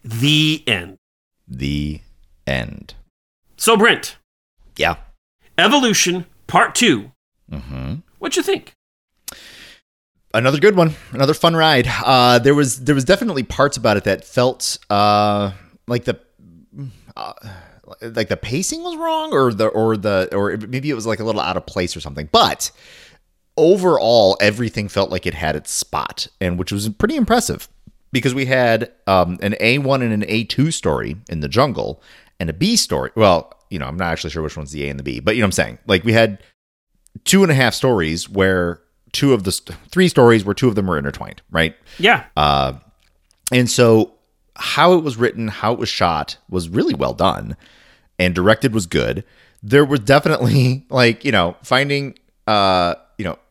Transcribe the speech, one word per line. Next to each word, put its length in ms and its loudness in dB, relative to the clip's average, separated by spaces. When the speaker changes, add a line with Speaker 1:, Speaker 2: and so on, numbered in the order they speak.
Speaker 1:
The 640 0
end. 300 -6
Speaker 2:
The 520 -6
end. 480 -8
Speaker 1:
So, 200 2
Brent. 400 0
Speaker 2:
Yeah. 200 0
Speaker 1:
Evolution 680 2
Part 300 0
Two. 340 0
Speaker 2:
Mm-hmm. 440 -12
Speaker 1:
What'd 160 -6
you 80 0
think? 300 -4
Speaker 2:
Another 240 2
good 180 4
one. 180 2
Another 220 0
fun 220 2
ride. 320 4
Uh, 500 4
there 160 4
was, 300 0
there 100 2
was 100 0
definitely 380 2
parts 340 -2
about 200 0
it 80 -2
that 200 -2
felt, 540 -2
uh, 600 2
like 180 -4
the, 160 -4
uh, 160 -12
like 260 -6
the 80 -2
pacing 460 -6
was 140 -8
wrong, 360 -4
or 220 2
the, 140 0
or 280 0
the, 380 -2
or 160 -2
it, 180 -8
maybe 220 -6
it 40 -2
was, 120 -6
like, 140 -4
a 40 -6
little 160 -4
out 160 -4
of 80 -6
place 320 -6
or 40 -12
something. 320 -12
But 380 2
overall, 840 4
everything 480 0
felt 220 -2
like 160 -4
it 80 -4
had 220 -4
its 140 -10
spot, 560 -8
and 180 -2
which 140 -6
was 180 -4
pretty 260 -2
impressive 520 -2
because 220 0
we 120 -2
had, 460 2
um, 340 2
an 200 -2
A 180 2
one 240 0
and 100 -2
an 160 -2
A 160 -2
two 260 -2
story 460 -4
in 100 -6
the 80 -6
jungle 540 -2
and 120 -6
a 20 -8
B 240 0
story. 380 -2
Well, 400 2
you 80 -8
know, 80 -6
I'm 100 -10
not 160 -4
actually 180 -8
sure 120 -8
which 140 -8
one's 160 -12
the 120 -8
A 60 -6
and 80 -10
the 60 -12
B, 160 -8
but 140 0
you 60 0
know 60 2
what 20 0
I'm 40 -2
saying. 340 -4
Like, 180 0
we 80 0
had 300 2
two 180 4
and 80 4
a 40 4
half 180 2
stories 560 -2
where 540 0
two 200 2
of 120 0
the 80 -2
st-, 240 -10
three 200 2
stories 360 6
where 100 -2
two 140 0
of 60 0
them 120 0
were 120 -2
intertwined, 420 -8
right? 240 0
Speaker 1:
Yeah. 260 2
Speaker 2:
Uh, 380 2
and 200 2
so 420 4
how 360 2
it 100 4
was 140 -4
written, 320 -2
how 240 -4
it 60 -4
was 100 -4
shot 480 -2
was 180 -4
really 260 -2
well 200 -4
done, 420 -2
and 160 0
directed 400 2
was 120 -2
good. 380 -2
There 240 4
was 140 -2
definitely, 840 2
<laughs> 40 -20
like, 340 2
you 80 0
know, 300 0
finding, 560 -2
uh, 480 2
you 60 -6
know 140 -6